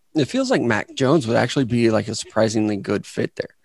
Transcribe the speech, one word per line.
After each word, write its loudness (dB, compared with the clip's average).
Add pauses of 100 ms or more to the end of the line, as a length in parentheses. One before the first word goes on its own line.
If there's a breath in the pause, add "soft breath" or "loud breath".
(160)
It 2
feels -2
like 2
Mac -2
Jones 2
would 0
actually 0
be, 2
like, 0
a -6
surprisingly 0
good -4
fit -6
there. -8 (160)